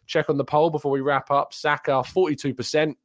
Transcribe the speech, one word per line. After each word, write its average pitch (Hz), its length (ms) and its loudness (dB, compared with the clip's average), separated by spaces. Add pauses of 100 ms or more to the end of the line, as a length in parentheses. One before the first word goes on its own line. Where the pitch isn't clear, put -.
check - 240 0
on 143 80 0
the 135 80 -2
poll 151 240 2
before 147 220 -2
we 139 100 0
wrap 135 300 -2
up. 139 220 0
Saka, 147 500 0
forty-two 147 500 -2
percent. 151 520 -2